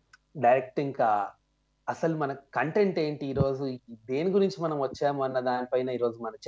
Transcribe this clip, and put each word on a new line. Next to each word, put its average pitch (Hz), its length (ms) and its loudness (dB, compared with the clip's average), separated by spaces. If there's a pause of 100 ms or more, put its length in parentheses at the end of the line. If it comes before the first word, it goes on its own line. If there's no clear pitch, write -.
(380)
డైరెక్ట్ 131 420 4
ఇంకా 117 520 0 (580)
అసలు 165 280 -2
మన 143 160 -2
content 165 680 0
ఏంటి, 147 260 -2
ఈరోజు 135 520 0 (120)
దేని 127 400 -4
గురించి 190 340 2
మనం 151 160 -2
వచ్చాము 139 440 0
అన్న 127 160 -2
దానిపైన 127 500 0
ఈరోజు 117 300 0
మన 113 120 -8 (160)